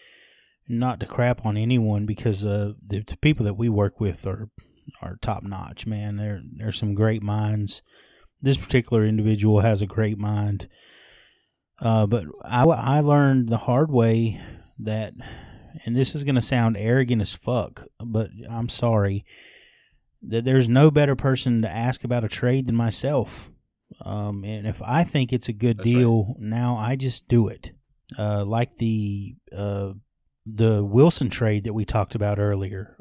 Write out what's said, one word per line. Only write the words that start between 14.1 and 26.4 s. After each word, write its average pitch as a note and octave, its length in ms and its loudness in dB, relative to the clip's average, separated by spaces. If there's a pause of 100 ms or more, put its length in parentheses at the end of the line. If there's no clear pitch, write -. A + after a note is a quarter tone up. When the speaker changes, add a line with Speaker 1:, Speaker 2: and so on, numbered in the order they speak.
Speaker 1:
that, G#2+ 340 -6 (720)
and A#2+ 100 -2
this C3 200 0
is C#3+ 80 -6
gonna C3+ 180 2
sound A2+ 340 2
arrogant A#2 460 2
as - 120 -4
fuck, - 520 -6 (180)
but A2 280 -4 (180)
I'm A#2 200 -6
sorry, G#2 560 0 (1000)
that A#2 200 -2
there's C3 240 4
no C3+ 220 8
better C#3+ 260 4
person B2+ 460 0
to G#2+ 80 -2
ask A#2 340 -4
about A#2+ 200 -2
a G#2+ 60 -2
trade B2+ 360 0
than A#2 100 0
myself. A#2 760 -2 (500)
Um, G2+ 420 -8
and G#2 220 -10
if G#2+ 160 -6
I C3+ 220 0
think C3 280 0
it's B2 180 -2
a A2+ 40 -6
good A2 240 0
Speaker 2:
That's A#2 100 -2
right. A#2+ 80 4
Speaker 1:
deal, A#2 440 4
now A#2+ 380 -2